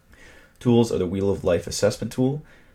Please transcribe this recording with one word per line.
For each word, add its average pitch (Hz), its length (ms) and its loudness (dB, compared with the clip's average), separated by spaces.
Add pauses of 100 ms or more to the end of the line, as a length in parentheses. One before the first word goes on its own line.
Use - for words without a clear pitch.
(600)
Tools 117 340 4
are - 40 0
the 90 100 -2
Wheel 98 220 -2
of 85 140 -4
Life 87 240 0
assessment - 460 -2
tool, 135 280 -2 (340)